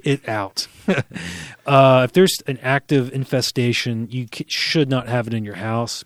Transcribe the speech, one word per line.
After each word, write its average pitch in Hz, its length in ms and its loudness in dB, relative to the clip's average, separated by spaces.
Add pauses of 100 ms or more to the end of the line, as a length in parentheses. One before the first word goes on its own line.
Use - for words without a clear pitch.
it 139 220 -2
out. 107 400 -6 (200)
<laughs> 175 100 2 (680)
Uh, 135 420 6
if - 60 -6
there's 190 320 4
an 135 160 -6
active 131 500 0
infestation, 120 1000 -2
you 123 200 -8
c-, - 160 -10
should - 400 0
not 127 200 -2
have 120 200 -2
it 113 60 -6
in 110 100 -4
your 101 120 -12
house. 113 500 -6